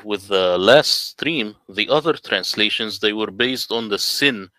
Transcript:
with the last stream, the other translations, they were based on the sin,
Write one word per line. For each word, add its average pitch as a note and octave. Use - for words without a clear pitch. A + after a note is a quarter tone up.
with G2+
the F#2
last A2+
stream, B2+
the G2
other D3+
translations, G#2+
they G#2+
were G#2+
based A#2+
on A2+
the G2+
sin, A2+